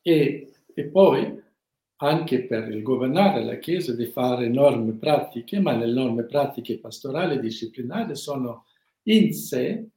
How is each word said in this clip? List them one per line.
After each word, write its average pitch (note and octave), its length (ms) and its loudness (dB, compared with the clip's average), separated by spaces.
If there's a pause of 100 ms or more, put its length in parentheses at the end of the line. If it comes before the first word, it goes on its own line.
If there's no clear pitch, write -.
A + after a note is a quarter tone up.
E, D3+ 520 2 (200)
e C#3+ 120 -6
poi - 600 4 (540)
anche D3 460 0
per A2 240 -4
il G#2+ 140 -8
governare C3 600 2
la A#2 140 -6
Chiesa D#3+ 380 -4
di A#2 100 -4
fare B2 420 -2
norme A#2+ 460 4
pratiche, D3 680 -2
ma D#3+ 160 2
le A#2 160 0
norme A#2+ 320 0
pratiche B2+ 540 -4
pastorali C#3 580 -6
e A#2+ 40 -2
disciplinari B2+ 760 -8
sono B2+ 500 -8 (380)
in G#3+ 300 4
sé - 640 -4